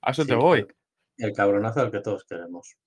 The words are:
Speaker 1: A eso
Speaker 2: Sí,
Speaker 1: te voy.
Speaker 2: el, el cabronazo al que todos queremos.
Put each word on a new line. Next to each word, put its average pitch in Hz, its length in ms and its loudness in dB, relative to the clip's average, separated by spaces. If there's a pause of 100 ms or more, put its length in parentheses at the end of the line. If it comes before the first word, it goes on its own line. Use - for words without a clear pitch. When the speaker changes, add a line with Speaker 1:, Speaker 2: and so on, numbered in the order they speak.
Speaker 1:
A - 120 -2
eso 156 100 -2
Speaker 2:
Sí, 143 60 0
Speaker 1:
te 123 60 2
voy. 139 260 4 (580)
Speaker 2:
el, 110 100 -4
el 101 60 -6
cabronazo 104 460 2
al 117 100 0
que 104 100 -6
todos 98 240 -8
queremos. 85 520 -16 (100)